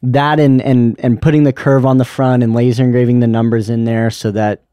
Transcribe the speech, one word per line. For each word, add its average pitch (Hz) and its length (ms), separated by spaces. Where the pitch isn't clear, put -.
that 143 380
and, 135 240
and, 120 360
and 120 220
putting 151 220
the 135 100
curve 135 320
on 131 140
the 123 60
front 127 380
and 113 100
laser 120 300
engraving 123 360
the 120 80
numbers 113 420
in 117 160
there 113 240
so 110 220
that 104 420